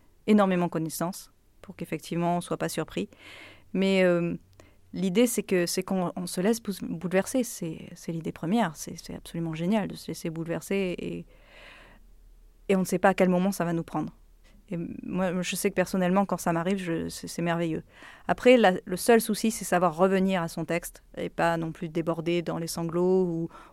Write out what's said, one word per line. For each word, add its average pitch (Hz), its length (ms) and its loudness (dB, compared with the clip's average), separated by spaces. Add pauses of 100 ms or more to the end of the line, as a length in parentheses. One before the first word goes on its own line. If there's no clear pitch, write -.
(260)
énormément 190 420 4
connaissance 165 640 -6 (300)
pour 185 140 -18
qu'effectivement 170 580 -2
on - 20 0
ne 170 60 -2
soit - 160 -6
pas 165 100 -2
surpris. 170 400 -6 (640)
Mais, 190 320 4
euh, 175 320 2 (560)
l'idée, 185 340 2
c'est 240 160 0
que, 180 240 2
c'est 180 160 -2
qu'on, 180 320 -2
on 180 120 -8
se - 140 -6
laisse 170 220 2
bou-, 202 100 -6 (100)
bouleverser, 185 640 -2
c'est, - 500 -10
c'est - 180 -10
l'idée 165 200 -6
première, 175 440 0
c'est, - 260 -12
c'est - 120 -12
absolument 165 400 -6
génial 180 340 0
de - 80 -12
se - 120 -16
laisser 160 220 -8
bouleverser 165 680 -4
et, 170 260 -8 (1400)
et 190 80 2
on 185 40 2
ne 180 40 0
sait 180 140 -2
pas 202 120 4
à 185 40 4
quel 185 140 4
moment 185 240 2
ça 175 120 -2
va 175 80 -2
nous 165 100 -2
prendre. - 300 -6 (580)
Et 175 60 -6 (260)
moi, 180 400 -2
je 175 140 -6
sais 208 140 0
que - 40 -8
personnellement, 185 500 2
quand 185 140 -2
ça 175 140 0
m'arrive, 175 260 0
je, 165 320 -4
c'est, - 180 -12
c'est - 140 -6
merveilleux. 170 400 -2 (440)
Après, 247 300 6
la, 202 160 8 (120)
le 185 120 -6
seul 233 240 6
souci, 220 300 0
c'est - 160 -6
savoir 175 300 2
revenir 190 460 4
à 165 60 -4
son 165 160 -6
texte - 380 -4 (140)
et 170 120 -4
pas 170 300 0
non 160 140 -4
plus 170 180 -8
déborder 165 520 -2
dans 165 160 -4
les 165 100 -6
sanglots 180 580 2
ou, 165 220 -2 (240)